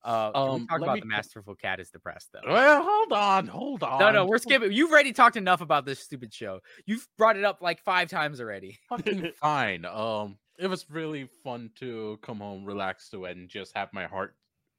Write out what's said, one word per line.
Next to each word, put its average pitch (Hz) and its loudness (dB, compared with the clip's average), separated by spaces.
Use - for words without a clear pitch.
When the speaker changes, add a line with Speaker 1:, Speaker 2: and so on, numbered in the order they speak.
Speaker 1:
Uh, 110 0
can 139 0
we 135 0
Speaker 2:
Um, 135 -4
Speaker 1:
talk 160 -2
Speaker 2:
let 165 -2
Speaker 1:
about 135 2
Speaker 2:
me 104 -6
Speaker 1:
The 110 -14
Masterful 104 -6
Cat 92 -6
is 87 -16
Depressed, - -16
though? - -16
Speaker 2:
Well, 277 6
hold 415 2
on, 202 2
hold 240 -8
on. 131 -2
Speaker 1:
No, 208 8
no, 196 4
we're 220 2
skipping. 233 2
You've 311 2
already 285 6
talked 240 6
enough 180 2
about 147 2
this 139 -6
stupid 120 -14
show. 95 -10
You've 220 -6
brought 220 6
it 196 -2
up, 196 0
like, 170 -2
five 180 0
times 151 -2
already. 98 -10
<laughs> - -20
Speaker 2:
Fucking 202 -4
fine. 120 0
Um, 107 -4
it 180 -4
was 185 -6
really 156 -8
fun 120 -10
to 110 -8
come 113 -12
home, 101 -12
relax 98 -6
to 95 -12
it, 90 -10
and 90 -18
just 98 -14
have 98 -6
my 92 -8
heart 95 -8